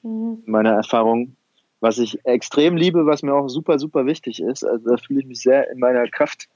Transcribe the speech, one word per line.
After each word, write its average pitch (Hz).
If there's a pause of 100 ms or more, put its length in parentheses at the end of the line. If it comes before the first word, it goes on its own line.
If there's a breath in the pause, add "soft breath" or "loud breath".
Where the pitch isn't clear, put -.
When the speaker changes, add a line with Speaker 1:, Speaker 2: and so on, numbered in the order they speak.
Speaker 1:
Mhm. 226
Speaker 2:
in -
meiner 110
Erfahrung, 117 (440)
was 113
ich 113
extrem 147
liebe, 170
was 147
mir 139
auch 139
super, 147
super 143
wichtig 131
ist. 123
Also 113
da 123
fühle 139
ich 131
mich 127
sehr 135
in 131
meiner 123
Kraft -